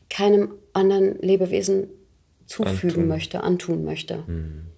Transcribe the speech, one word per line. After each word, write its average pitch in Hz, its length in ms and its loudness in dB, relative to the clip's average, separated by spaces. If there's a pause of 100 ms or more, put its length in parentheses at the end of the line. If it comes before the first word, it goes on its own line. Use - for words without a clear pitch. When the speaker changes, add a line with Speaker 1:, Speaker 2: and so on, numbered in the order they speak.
(100)
Speaker 1:
keinem 202 420 4 (220)
anderen 190 460 2
Lebewesen 190 680 0 (580)
zufügen 190 440 -2 (120)
Speaker 2:
Antun. 165 60 2
Speaker 1:
möchte, 160 340 -4
antun 170 420 0
möchte. 156 420 -8
Speaker 2:
Hm. 80 380 -8 (140)